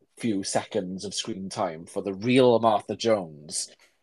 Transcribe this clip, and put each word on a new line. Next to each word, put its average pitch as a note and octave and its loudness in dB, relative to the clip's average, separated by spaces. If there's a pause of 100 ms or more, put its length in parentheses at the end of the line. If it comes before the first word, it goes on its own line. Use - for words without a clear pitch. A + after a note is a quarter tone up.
(180)
few G2+ -2
seconds F#2+ -4
of F#2+ -12
screen F#2+ -8
time E2+ -6
for - -8
the G2 -4
real A#2+ 6
Martha A2 2
Jones. E2+ -2 (320)